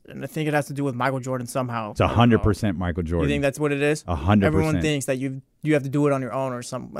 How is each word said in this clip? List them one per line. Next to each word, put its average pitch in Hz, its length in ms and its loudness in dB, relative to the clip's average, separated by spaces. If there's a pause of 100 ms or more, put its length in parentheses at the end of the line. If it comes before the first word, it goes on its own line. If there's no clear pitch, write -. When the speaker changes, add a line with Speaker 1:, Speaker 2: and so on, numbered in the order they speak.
Speaker 1:
and 135 160 -12
I 139 40 -8
think 156 200 -4
it 147 60 -2
has 185 140 0
to 147 60 -10
do 139 100 -4
with 135 120 -2
Michael 131 240 -2
Jordan 127 280 -6
somehow. 117 440 -4
Speaker 2:
It's - 80 -14
a 92 80 4
hundred 110 360 6
percent 104 340 2
Michael 87 260 -2
Jordan. 80 240 0
Speaker 1:
You 143 60 2
think 143 80 0
that's 139 180 0
what 147 120 0
it 139 100 -2
is? 147 260 0
Speaker 2:
A 87 80 0
hundred 190 320 4
Speaker 1:
Everyone 156 280 2
Speaker 2:
percent. 90 80 0
Speaker 1:
thinks 147 240 0
that 135 100 0
you, 135 240 -6 (220)
you 151 100 2
have 139 100 2
to 139 60 -4
do 147 180 2
it 139 60 2
on 135 80 -2
your 123 100 -6
own 135 220 -4
or 123 80 -8
some, 123 380 -10